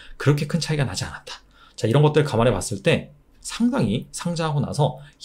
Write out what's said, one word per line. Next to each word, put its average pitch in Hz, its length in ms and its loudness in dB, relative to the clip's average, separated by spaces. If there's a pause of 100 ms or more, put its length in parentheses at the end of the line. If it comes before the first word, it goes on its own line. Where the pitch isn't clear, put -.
(160)
그렇게 151 300 2
큰 170 120 -2
차이가 147 260 -2
나지 95 200 -6
않았다. - 300 -14 (420)
자, - 100 -2
이런 131 160 4
것들 147 220 4
감안해 117 260 2
봤을 98 320 -4
때 - 300 0 (320)
상당히 226 640 0
상장하고 160 500 -2
나서 110 380 0 (260)